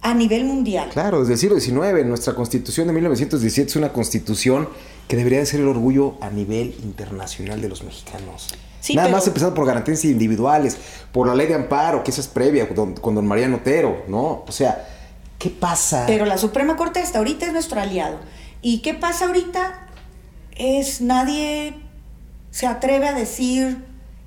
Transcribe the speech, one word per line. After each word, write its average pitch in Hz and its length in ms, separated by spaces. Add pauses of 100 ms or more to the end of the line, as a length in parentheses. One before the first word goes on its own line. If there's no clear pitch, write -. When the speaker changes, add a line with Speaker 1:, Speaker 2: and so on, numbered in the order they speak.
Speaker 1:
a 233 120
nivel 233 320
mundial. 220 460
Speaker 2:
Claro, 175 300
desde 120 120
el 117 60
siglo 202 160
diecinueve, 143 500
nuestra 120 300
Constitución 123 520
de 175 60
mil 165 100
novecientos 143 380
diecisiete 113 300
es - 60
una 151 140
constitución 123 800 (380)
que 120 100
debería 123 220
de 147 60
ser 147 160
el 139 60
orgullo 135 540
a 104 80
nivel 104 540
internacional 101 800
de 107 80
los 92 140
mexicanos. - 680 (300)
Speaker 1:
Sí, - 160
Speaker 2:
Nada 175 120
Speaker 1:
pero 180 100
Speaker 2:
más 185 100
empezando 175 280
por 151 100
garantías 131 380
individuales, 123 720 (360)
por 123 120
la 123 100
ley 139 120
de 160 80
amparo, 156 480
que 135 80
esa - 80
es 131 80
previa, 127 400
con, 95 280
con 110 200
don 104 100
Mariano 117 320
Otero, 127 520
¿no? 123 360
O - 60
sea, - 340 (540)
¿qué 180 100
pasa? 147 560
Speaker 1:
Pero 214 200
la 190 120
Suprema 269 380
Corte 330 240
hasta 320 200
ahorita 294 260
es 339 80
nuestro 311 260
aliado. 175 380 (440)
¿Y 233 200
qué 311 120
pasa 339 340
ahorita? 359 600 (680)
Es, 269 420
nadie 294 760 (760)
se - 160
atreve 269 400
a 285 60
decir, 254 720 (420)